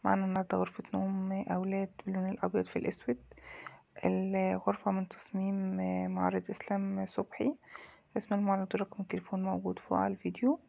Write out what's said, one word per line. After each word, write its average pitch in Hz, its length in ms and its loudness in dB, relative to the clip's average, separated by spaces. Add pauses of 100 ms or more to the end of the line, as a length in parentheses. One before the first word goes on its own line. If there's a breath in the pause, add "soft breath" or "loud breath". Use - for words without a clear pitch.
معانا 196 200 6
النهاردة 190 340 2
غرفة - 260 0 (100)
نوم 190 380 0
أولاد 190 580 0 (160)
باللون 190 220 0
الأبيض 185 360 0
في - 140 -4
الأسود. - 400 -2 (840 loud breath)
الغرفة 190 880 2
من 190 180 0
تصميم 190 680 -2 (340)
معرض 185 400 2
إسلام 196 560 -2
صبحي. - 500 -2 (600 loud breath)
اسم 214 180 0
المعرض 196 400 2
ورقم 202 280 -2
التليفون 185 400 -4
موجود 185 360 -2
فوق - 200 0
على 196 140 2
الفيديو. 214 560 0